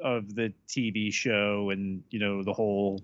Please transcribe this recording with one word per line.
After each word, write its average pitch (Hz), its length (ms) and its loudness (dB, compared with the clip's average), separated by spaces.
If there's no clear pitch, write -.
of 110 320 0
the 113 180 0
T 117 240 -2
V 107 220 0
show 104 580 2
and, 95 400 -4
you 117 80 -4
know, 101 240 0
the 98 100 0
whole 101 520 0